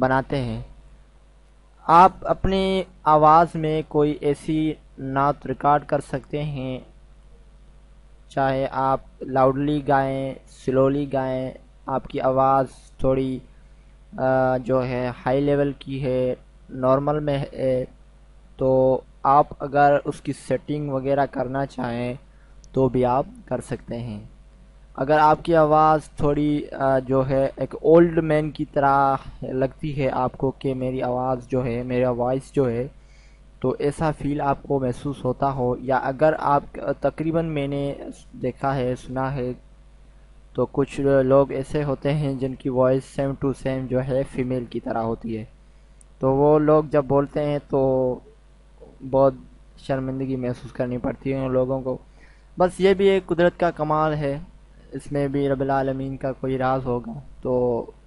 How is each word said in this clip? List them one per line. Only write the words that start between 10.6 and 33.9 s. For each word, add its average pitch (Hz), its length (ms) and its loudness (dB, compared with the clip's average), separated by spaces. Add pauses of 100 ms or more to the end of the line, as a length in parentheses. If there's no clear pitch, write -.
गाएं, 131 480 -4 (340)
आपकी 135 300 -6
आवाज़ 131 520 2 (320)
थोड़ी, 131 400 0 (720)
अ, 131 440 2
जो 131 220 0
है 123 300 -4
हाई 127 300 0
level 143 420 2
की 135 160 -8
है, 127 540 -2 (220)
normal 139 460 2
में 143 340 -4
है, 127 300 -2 (760)
तो 131 440 2 (240)
आप 143 220 6 (120)
अगर 143 380 4
उसकी - 340 -6
setting 147 580 -6
वगैरह 135 360 0
करना 131 380 -4
चाहें 123 540 -6 (560)
तो 131 140 2
भी 123 140 0
आप 123 240 2 (220)
कर 123 120 -6
सकते - 360 -10
हैं। 117 340 -12 (640)
अगर 147 220 2
आपकी 156 340 4
आवाज़ 156 580 4 (100)
थोड़ी, 147 420 0
अ, 135 360 0
जो 131 240 2
है 135 380 0
एक 135 140 -6
old 165 440 6
man 156 320 0
की 147 140 -6
तरह 139 540 2 (260)
लगती 131 480 -4
है 135 160 -2
आपको 131 420 -2
कि 135 240 -4
मेरी 127 260 -4
आवाज़ 127 400 -2
जो 127 220 -2
है, 120 200 -4
मेरा 123 280 0
voice 123 440 -4
जो 139 100 2
है, 123 260 -2 (720)
तो 127 140 0
ऐसा 147 360 -2